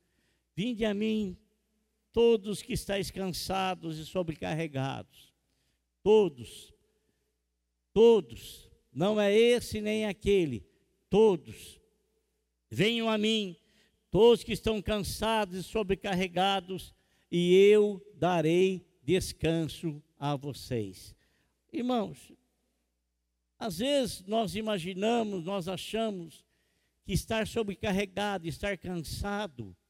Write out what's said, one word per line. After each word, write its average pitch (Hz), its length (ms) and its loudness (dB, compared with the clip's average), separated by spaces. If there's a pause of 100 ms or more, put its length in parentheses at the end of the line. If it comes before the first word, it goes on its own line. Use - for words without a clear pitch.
(540)
"Vinde 220 300 -4
a 214 100 0
mim, 214 440 -4 (760)
todos 220 500 2
que - 120 -8
estáis 196 360 -4
cansados 180 880 -4
e 156 80 -12
sobrecarregados." 151 1200 -6 (720)
Todos, 180 720 2 (1200)
todos, 202 760 2 (200)
não 196 280 0
é 202 180 4
esse 233 440 4
nem 214 240 -2
aquele, 180 600 0 (440)
todos. 185 680 2 (920)
"Venham 226 380 0
a 220 80 0
mim, 208 400 -2 (520)
todos 226 320 6
que 233 120 -8
estão 214 280 -2
cansados 208 760 -2
e 185 40 -6
sobrecarregados, 190 1300 -2 (340)
e 175 240 4
eu 208 480 6 (140)
darei 175 720 2 (160)
descanso 160 1000 -2 (160)
a 143 200 -4
vocês." 120 760 -8 (580)
Irmãos, 233 600 -4 (1300)
às 180 200 -6
vezes 262 460 0
nós 202 300 -2
imaginamos, 208 880 -2
nós 185 240 -6
achamos 190 760 -6 (580)
que 202 80 -10
estar 220 340 -2
sobrecarregado, 196 1040 -4
estar 196 300 -6
cansado 180 1000 -8 (140)